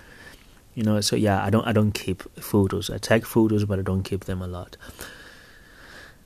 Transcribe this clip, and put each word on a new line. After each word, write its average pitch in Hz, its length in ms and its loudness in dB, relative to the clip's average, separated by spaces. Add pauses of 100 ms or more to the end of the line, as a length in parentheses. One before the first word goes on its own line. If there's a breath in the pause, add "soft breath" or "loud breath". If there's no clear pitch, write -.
(760 soft breath)
You 113 80 -2
know, 107 180 4
so 120 140 0
yeah, 101 280 2
I 101 60 -2
don't, 107 160 2
I 117 60 0
don't 107 220 4
keep - 300 -6 (160)
photos. 95 500 0
I 104 100 -6
take 113 260 2
photos, 107 400 4
but 98 140 0
I - 20 -2
don't 95 220 0
keep 95 220 -6
them 92 160 -6
a 90 60 -8
lot. 90 300 -12 (1500 loud breath)